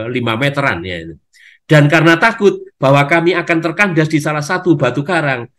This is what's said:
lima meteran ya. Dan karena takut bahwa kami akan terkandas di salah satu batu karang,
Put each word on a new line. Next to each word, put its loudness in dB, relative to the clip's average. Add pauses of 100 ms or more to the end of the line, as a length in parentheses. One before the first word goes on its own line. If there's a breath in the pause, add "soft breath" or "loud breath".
lima -4
meteran -2
ya. -10 (560 soft breath)
Dan 4
karena 4
takut 2 (180)
bahwa 4
kami 0
akan -2
terkandas 0
di 0
salah -4
satu 0
batu -2
karang, -4